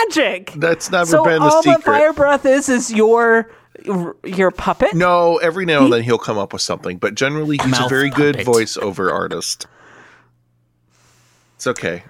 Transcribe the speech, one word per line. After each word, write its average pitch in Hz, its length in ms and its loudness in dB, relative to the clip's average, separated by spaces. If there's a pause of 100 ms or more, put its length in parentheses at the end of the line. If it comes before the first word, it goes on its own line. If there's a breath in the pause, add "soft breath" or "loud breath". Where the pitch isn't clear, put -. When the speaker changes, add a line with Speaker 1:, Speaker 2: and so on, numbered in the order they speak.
(140)
Speaker 1:
magic. 208 440 -2
Speaker 2:
That's 165 340 -2
never 175 160 0
Speaker 1:
So 165 160 4
Speaker 2:
been 160 180 2
the 302 60 4
Speaker 1:
all 320 160 4
Speaker 2:
secret. 330 160 6
Speaker 1:
that 302 40 -14
Fire 302 300 2
Breath 285 320 0
is, 269 240 2
is 240 240 -2
your, 226 560 2 (720 soft breath)
your 185 280 0
puppet? - 420 -2
Speaker 2:
No, 170 440 2
every 175 280 -2
now 160 140 0
and 135 80 6
Speaker 1:
He 123 40 2
Speaker 2:
then 117 120 0
he'll 117 160 0
come 110 180 -6
up 98 160 -6
with 95 80 -8
something, 90 380 -8
but 104 160 -4
generally 147 440 -4
he's 131 120 -2
Speaker 3:
Mouth 123 160 -2
Speaker 2:
a - 20 -4
very 139 220 0
good 143 260 0
Speaker 3:
puppet. 107 160 -6
Speaker 2:
voiceover 98 580 -2
artist. 85 540 -6 (1900 soft breath)
It's - 100 -16
okay. 87 440 -6